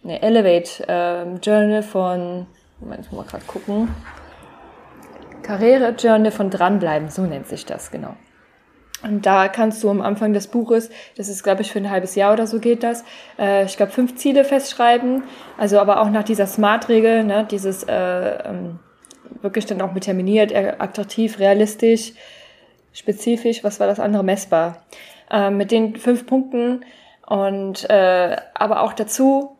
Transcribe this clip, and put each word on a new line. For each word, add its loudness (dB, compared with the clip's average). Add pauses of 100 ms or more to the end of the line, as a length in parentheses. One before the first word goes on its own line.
nee, -10
Elevate, 2
ähm, -4
Journal 2
von, -4 (340)
Moment, -14
ich -16
muss -12
mal -20
grad -14
gucken. -4 (1500)
Karriere-Journal 4
von -4
Dranbleiben, 0
so -6
nennt -6
sich -14
das, -12
genau. -12 (880)
Und -2
da 4
kannst -2
du 4
am 0
Anfang -2
des -2
Buches, 0 (260)
das -10
ist, -12
glaub 0
ich, -4
für -6
ein -4
halbes -4
Jahr 4
oder 2
so -4
geht 0
das, -4 (340)
äh, 2
ich -8
glaub, 0
fünf -2
Ziele 4
festschreiben, 2 (340)
also 4
aber 4
auch 2
nach 0
dieser 0
smart-Regel, 2
ne, 0
dieses, -6
äh, -4
ähm, -4 (600)
wirklich -4
dann -6
auch -6
mit -6
terminiert, 2
äh, -2
attraktiv, -4
realistisch, 2 (800)
spezifisch, -2
was -4
war 0
das 0
andere, 0
messbar, -2 (460)
äh, 0
mit -2
den 0
fünf -2
Punkten -2 (400)
und, -4
äh, 4 (180)
aber 0
auch -2
dazu 0